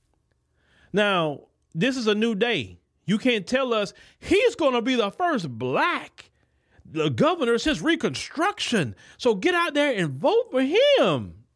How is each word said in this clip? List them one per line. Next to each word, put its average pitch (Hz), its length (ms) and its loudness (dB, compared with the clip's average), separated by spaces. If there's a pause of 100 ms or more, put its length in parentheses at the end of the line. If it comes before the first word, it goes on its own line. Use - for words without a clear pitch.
(920)
Now, 175 520 0 (300)
this 247 220 0
is 240 100 -6
a 214 80 2
new 226 200 0
day. 185 420 -4 (300)
You 202 100 0
can't 220 300 0
tell 262 260 -2
us 208 220 -2 (240)
he's 427 360 2
gonna 254 280 2
be 262 120 0
the 214 160 0
first 269 380 -2
black, 147 800 -4 (540)
the 151 240 -2
governor 247 500 2
since 226 220 -2
Reconstruction. 233 1120 -2 (220)
So 233 180 2
get 262 200 0
out 339 180 0
there 285 220 2
and 175 160 -2
vote 294 400 0
for 254 100 0
him. 269 760 2 (220)